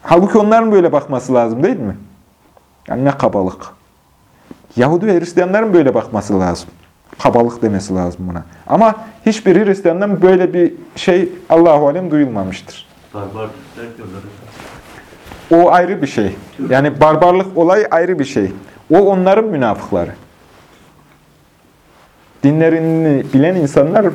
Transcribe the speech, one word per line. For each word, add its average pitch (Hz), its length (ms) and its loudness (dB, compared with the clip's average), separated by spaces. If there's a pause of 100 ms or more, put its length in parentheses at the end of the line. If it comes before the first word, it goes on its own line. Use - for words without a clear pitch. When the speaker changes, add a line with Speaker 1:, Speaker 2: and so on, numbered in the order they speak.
Speaker 1:
Halbuki 185 360 2
onların 220 340 2
böyle 185 200 2
bakması 135 420 -4
lazım, 120 280 0
değil 202 160 -2
mi? 101 180 -8 (920)
Yani 123 160 -6
ne 139 60 2
kabalık. 101 560 -4 (1080)
Yahudi 170 300 2
ve 180 140 2
Hristiyanların 185 540 -2
böyle 135 200 4
bakması 101 460 -4
lazım. 90 280 -4 (540)
Kabalık 117 400 0
demesi 98 320 -4
lazım 90 360 -6
buna. 85 140 -12 (220)
Ama 214 280 2 (320)
hiçbir 208 400 2
Hristiyandan 190 560 -2
böyle 185 320 2
bir 175 180 0 (240)
şey 180 320 0 (220)
Allahu 160 380 4
alem 180 220 -4
duyulmamıştır. 110 760 -4 (280)
Speaker 2:
Barbar 104 340 -12 (260)
Türkler 117 220 -18
diyorlar. 98 260 -18 (1300)
Speaker 1:
O 165 220 6
ayrı 180 300 0
bir - 40 -4
şey. 98 300 -4 (340)
Yani 139 300 0
barbarlık 180 560 2
olayı 180 340 2
ayrı 170 280 0
bir 139 60 -2
şey. 101 280 -4 (380)
O 160 80 6
onların 196 460 2
münafıkları. 110 680 -4 (2250)
Dinlerini 160 800 0 (100)
bilen 156 200 2
insanlar 165 600 0